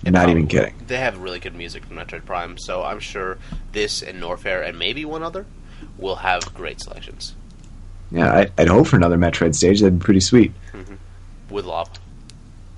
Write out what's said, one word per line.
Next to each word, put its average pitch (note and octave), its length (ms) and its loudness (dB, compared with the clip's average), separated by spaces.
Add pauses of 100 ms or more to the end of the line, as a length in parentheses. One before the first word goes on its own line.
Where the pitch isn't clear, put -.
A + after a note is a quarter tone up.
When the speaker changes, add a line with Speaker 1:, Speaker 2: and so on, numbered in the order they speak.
Speaker 1:
It F2+ 80 2
Speaker 2:
Not F2+ 180 6
even E2 160 4
Speaker 1:
probably - 140 2 (120)
Speaker 2:
kidding. - 40 -16 (120)
Speaker 1:
They B2 100 -4
have A#2+ 220 -4
really F#2 200 -10
good F2+ 160 -12
music E2+ 300 -14
from F2 100 -16
Metroid E2+ 300 -12
Prime, F2 320 -8
so F2+ 260 -6
I'm G#2 160 -6
sure F#2 380 -8 (340)
this G#2 300 -4
and F#2 200 -12
Norfair F2 460 -4
and E2+ 100 -10
maybe A#2+ 280 -4
one D#3+ 180 -10
other F3+ 220 -10 (520)
will F#2 200 -6
have F2+ 360 -2
great - 280 -10
selections. - 520 -14 (800)
Speaker 2:
Yeah, E2 200 2
I, F#2 260 4
I'd - 100 6
hope F#2 200 8
for - 100 4
another F2 200 6
Metroid E2+ 380 2
stage. G2 240 6
That'd F#2+ 200 6
be - 40 -4
pretty F#2+ 160 6
sweet. G#2+ 320 6 (220)
Speaker 1:
Mm-hmm. G2 220 -14 (580)
With G2 120 -6
lava. E2+ 240 -6 (880)